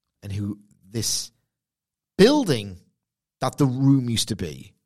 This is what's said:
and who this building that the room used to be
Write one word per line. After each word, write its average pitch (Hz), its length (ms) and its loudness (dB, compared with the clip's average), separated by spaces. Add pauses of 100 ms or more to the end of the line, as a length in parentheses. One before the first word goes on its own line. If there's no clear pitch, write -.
(220)
and 98 100 -10
who 101 260 -6 (320)
this - 400 -4 (840)
building 165 600 2 (640)
that 131 180 -4
the 143 80 4
room 135 440 2
used - 180 -2
to 107 80 -6
be 73 360 -12 (140)